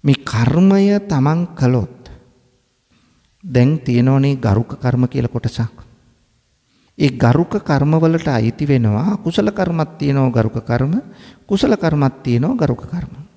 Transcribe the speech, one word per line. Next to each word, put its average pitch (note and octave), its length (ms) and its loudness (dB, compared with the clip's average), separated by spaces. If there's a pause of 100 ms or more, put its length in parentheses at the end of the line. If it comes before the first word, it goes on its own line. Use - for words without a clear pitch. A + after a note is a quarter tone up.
මේ C#3 180 2
කර්මය G3 760 2
තමන් D#3+ 400 0 (140)
කළොත් B2 440 0 (1500)
දැන් C3+ 340 2
තියෙනවනේ C3+ 580 2
ගරුක A#2 420 0
කර්ම B2 280 0
කියලා B2 260 -4
කොටසක්. - 440 -4 (1200)
ඒ C#3+ 120 2
ගරුක B2+ 540 2
කර්ම C#3+ 300 2
වලට D#3+ 340 2
අයිති A#2+ 400 -2
වෙනවා B2 440 2
අකුසල G3+ 380 -2
කර්මත් F3 480 -4
තියෙනවා C#3 320 0
ගරුක A2+ 300 0
කර්ම, B2 320 -2 (520)
කුසල G3+ 300 0
කර්මත් D3 480 0
තියෙනවා C3 340 0
ගරුක C#3+ 280 -2
කර්ම. E3+ 300 -10 (220)